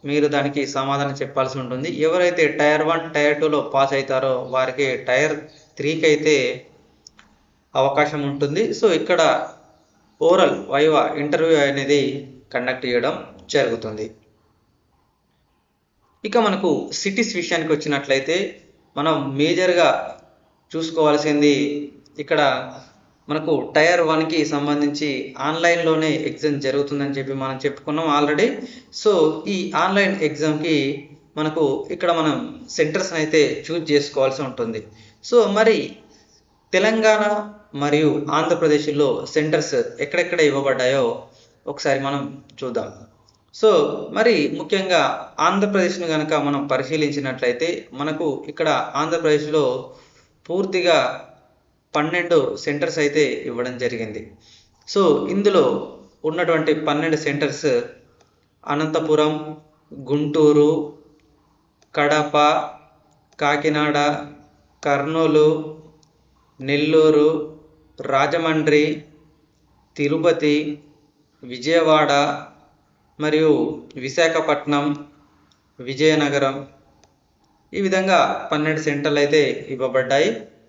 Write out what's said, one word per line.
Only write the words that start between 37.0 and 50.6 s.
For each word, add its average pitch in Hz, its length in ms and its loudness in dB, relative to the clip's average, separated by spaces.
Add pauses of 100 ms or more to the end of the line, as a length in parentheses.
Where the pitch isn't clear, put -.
మరియు 147 540 2
ఆంధ్రప్రదేశ్లో 147 920 2
సెంటర్స్ 151 500 -2 (240)
ఎక్కడెక్కడ 175 420 -2
ఇవ్వబడ్డాయో 135 840 0 (440)
ఒకసారి 135 320 -2
మనం 139 440 -6 (200)
చూద్దాం. 123 300 -8 (720)
So, 190 340 4 (140)
మరి 196 460 2
ముఖ్యంగా 170 840 -2
ఆంధ్రప్రదేశ్ను 185 680 0
గనక 156 260 -2
మనం 143 340 -2
పరిశీలించినట్లయితే 135 1300 -2
మనకు 147 540 -6
ఇక్కడ 151 480 -2
ఆంధ్రప్రదేశ్లో 151 960 0 (560)
పూర్తిగా 175 800 0 (680)